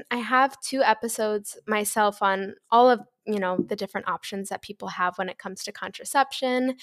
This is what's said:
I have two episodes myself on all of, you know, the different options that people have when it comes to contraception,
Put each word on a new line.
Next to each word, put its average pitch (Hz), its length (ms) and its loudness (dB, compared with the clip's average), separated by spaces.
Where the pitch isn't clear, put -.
I 240 80 -2
have 254 440 2
two 269 200 -2
episodes 220 760 -2
myself 208 540 0
on 196 340 0
all 240 200 8
of, 240 120 4
you 214 140 -2
know, 185 180 0
the 208 80 -4
different 202 320 -6
options 190 420 -6
that 190 120 -6
people 202 260 -12
have 180 300 -2
when 185 120 -4
it - 80 -12
comes 190 260 -12
to - 80 -10
contraception, 254 1120 0